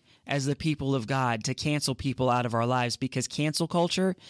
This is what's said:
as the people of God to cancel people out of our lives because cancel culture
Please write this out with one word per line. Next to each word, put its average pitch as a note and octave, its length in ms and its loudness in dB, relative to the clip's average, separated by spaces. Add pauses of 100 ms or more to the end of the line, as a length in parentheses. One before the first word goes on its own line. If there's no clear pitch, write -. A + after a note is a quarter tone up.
(280)
as C#3 180 0
the C#3 100 0
people C#3+ 400 0
of A#2+ 100 -2
God A#2+ 380 0
to C3 100 -2
cancel D3 400 -2
people B2+ 380 0
out B2 160 2
of A2+ 80 -2
our A#2 100 2
lives B2 320 0
because C3 300 -2
cancel D#3 400 -2
culture F3+ 480 2 (140)